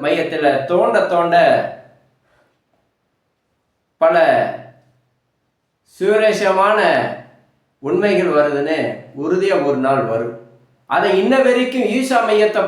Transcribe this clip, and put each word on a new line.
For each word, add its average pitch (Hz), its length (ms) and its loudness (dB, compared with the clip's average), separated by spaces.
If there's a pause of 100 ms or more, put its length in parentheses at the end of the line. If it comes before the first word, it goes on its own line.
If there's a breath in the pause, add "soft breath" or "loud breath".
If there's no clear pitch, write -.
மையத்துல 160 480 -2 (180)
தோண்ட - 300 2 (120)
தோண்ட 170 220 0 (2750)
பல 165 220 4 (1700)
சுவிசேஷமான 202 840 2 (1040)
உண்மைகள் 180 560 0
வருதுன்னு 147 400 -2 (460)
உறுதியா 180 420 0
ஒரு 131 220 -2
நாள் 131 240 0
வரும். 117 260 -6 (520)
அதை 180 200 0 (120)
இன்ன 247 120 2 (140)
வரைக்கும் 247 500 0
ஈசா 254 220 0 (100)
மையத்தை 214 380 2